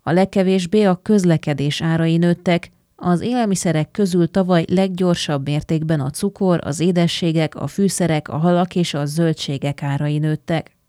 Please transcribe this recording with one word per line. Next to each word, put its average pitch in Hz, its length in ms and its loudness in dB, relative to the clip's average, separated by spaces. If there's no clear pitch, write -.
A 135 100 -4
legkevésbé 190 720 2
a 180 200 2
közlekedés 156 760 0
árai 165 360 0
nőttek. 175 540 0
Az 175 260 0
élelmiszerek 196 720 -2
közül 180 400 0
tavaly 180 380 2
leggyorsabb 175 760 0
mértékben 151 540 -2
a 135 100 -4
cukor, 190 540 -2
az - 160 -6
édességek, 165 760 0
a - 120 -8
fűszerek, 170 600 0
a 135 100 -6
halak 175 380 2
és 175 180 0
a 147 120 -2
zöldségek 147 760 -2
árai 147 340 -2
nőttek. 156 600 -4